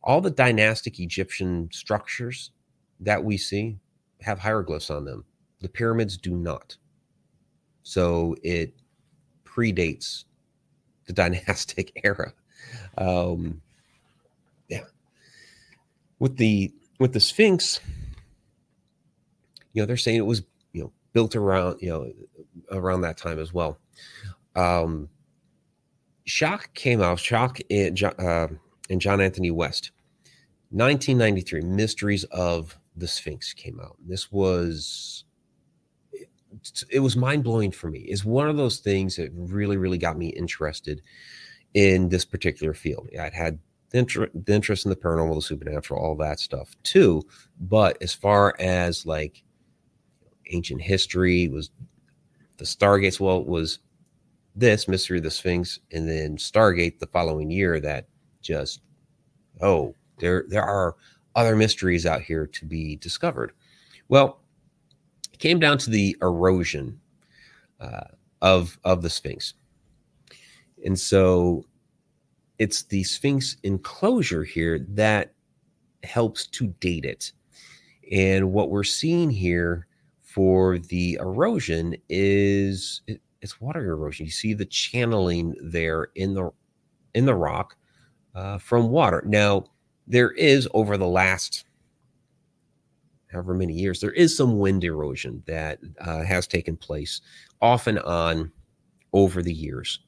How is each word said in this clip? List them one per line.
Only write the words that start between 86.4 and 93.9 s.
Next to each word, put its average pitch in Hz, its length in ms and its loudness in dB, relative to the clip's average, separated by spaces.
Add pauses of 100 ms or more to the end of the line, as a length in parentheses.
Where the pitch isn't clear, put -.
in 120 120 4
the 127 80 4
rock, 80 420 -2 (580)
uh, 98 240 -8
from 120 300 2
water. 120 380 4
Now, 104 380 4 (420)
there 120 240 4
is, 139 420 4
over 104 240 2
the 95 100 0
last 92 580 0 (1700)
however 90 240 -4
many 90 200 0
years, 92 260 -2